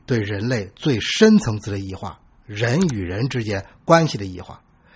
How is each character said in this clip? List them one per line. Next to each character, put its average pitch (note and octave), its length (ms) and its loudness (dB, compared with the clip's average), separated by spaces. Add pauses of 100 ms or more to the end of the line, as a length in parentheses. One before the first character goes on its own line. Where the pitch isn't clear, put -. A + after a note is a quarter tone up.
对 B2 120 0
人 G#2 300 -4
类 A2+ 280 -4
最 C3 240 0
深 A3 380 6
层 G#2+ 220 0
次 - 100 -10
的 G2+ 80 -6
异 F#2+ 160 -10
化， - 260 -14 (240)
人 A#2 440 -2
与 A2+ 120 -4
人 F#2+ 280 -4
之 B2 140 -4
间 G2+ 220 -6 (200)
关 E3 220 6
系 C#3 120 -4
的 G#2 80 -8
异 F2+ 140 -12
化。 - 200 -20 (360)